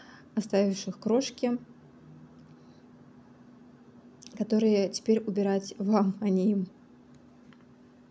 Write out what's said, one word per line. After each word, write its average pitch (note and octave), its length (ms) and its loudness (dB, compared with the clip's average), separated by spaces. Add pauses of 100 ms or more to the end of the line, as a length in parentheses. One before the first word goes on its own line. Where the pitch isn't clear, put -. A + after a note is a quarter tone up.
(360)
оставивших G3 640 -2
крошки, A#3+ 580 -2 (2750)
которые G#3+ 520 2
теперь A3 300 0
убирать G3 580 -2
вам, G3 420 2
а G#3 80 -2
не F#3+ 240 2
им. F#3+ 160 -2 (1400)